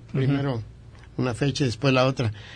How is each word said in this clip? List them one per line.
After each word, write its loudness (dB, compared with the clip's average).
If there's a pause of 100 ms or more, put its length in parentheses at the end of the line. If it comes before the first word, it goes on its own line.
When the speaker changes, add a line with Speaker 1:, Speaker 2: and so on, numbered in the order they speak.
Speaker 1:
Ujú. -6
Speaker 2:
primero 0 (560)
una 0
fecha 0
y 2
después 0
la 6
otra, 0 (240)